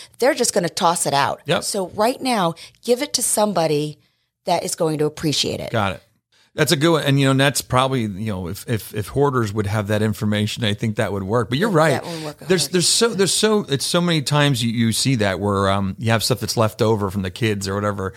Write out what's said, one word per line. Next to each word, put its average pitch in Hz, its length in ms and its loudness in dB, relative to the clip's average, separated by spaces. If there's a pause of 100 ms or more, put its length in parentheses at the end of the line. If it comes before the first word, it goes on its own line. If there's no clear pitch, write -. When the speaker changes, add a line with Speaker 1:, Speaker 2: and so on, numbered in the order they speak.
(200)
Speaker 1:
they're 269 140 4
just 247 200 -2
gonna 170 140 0
toss 170 380 0
it 143 80 -2
out. 139 320 2
Speaker 2:
Yep. 165 180 -2
Speaker 1:
So 190 320 -4
right 233 260 0
now, 208 340 0 (280)
give 240 180 0
it 294 120 -6
to 254 100 -2
somebody 160 760 0 (460)
that 175 180 0
is 180 120 -6
going 156 240 0
to 151 60 2
appreciate 151 560 -2
it. - 100 -8
Speaker 2:
Got 101 220 0
it. - 100 -16 (520)
That's 151 180 2
a - 40 2
good 165 140 4
one. 147 120 2
And, 139 160 4
you 139 60 4
know, 135 80 4
that's 139 280 2
probably, 131 400 0
you 107 320 -6
know, 92 160 -6
if, 104 200 -10
if, 113 240 -4
if 110 160 -6
hoarders 127 440 2
would 104 140 -2
have 101 200 -2
that 107 140 0
information, 107 640 0
I 104 80 0
think 107 240 -4
that 101 140 -2
would 98 120 -4
work. 110 260 0
But 127 80 -2
you're 220 120 0
Speaker 1:
That 185 60 2
Speaker 2:
right. 160 280 4
Speaker 1:
won't 160 220 -10
work 147 140 -10
Speaker 2:
There's, 160 240 2
Speaker 1:
hard. - 100 -6
Speaker 2:
there's 175 140 2
so, 233 220 2
there's 190 240 0
so, 214 340 2
it's 139 180 -2
so 180 160 0
many 170 200 2
times 143 420 2
you, 117 80 0
you 113 220 2
see 135 220 0
that 101 260 0
where, 98 280 2
um, 98 300 0
you 113 120 0
have 113 120 2
stuff - 180 0
that's - 160 -4
left 110 240 0
over 107 300 2
from 95 120 -4
the 92 80 -6
kids 104 360 -2
or 98 80 -2
whatever. 101 420 -4